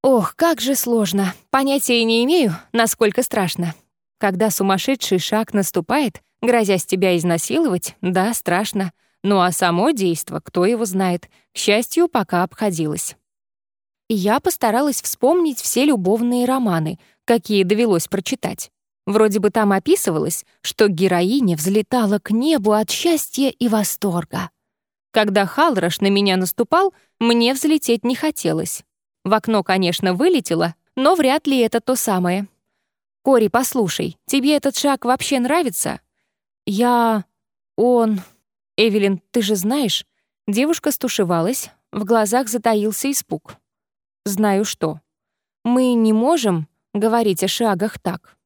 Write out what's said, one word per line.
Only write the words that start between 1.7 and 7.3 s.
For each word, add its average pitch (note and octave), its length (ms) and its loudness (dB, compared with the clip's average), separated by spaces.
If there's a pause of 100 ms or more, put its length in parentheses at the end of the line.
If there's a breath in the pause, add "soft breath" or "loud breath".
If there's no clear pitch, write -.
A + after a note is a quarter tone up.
не A3+ 180 2
имею, C4 320 2 (160)
насколько A3+ 520 0
страшно. F3 520 -4 (440)
Когда G3+ 300 0
сумасшедший G3 720 0
шаг G#3+ 340 -4
наступает, G3+ 680 -2 (200)
грозясь A3 440 2
тебя F#3 320 0
изнасиловать, F3+ 840 -2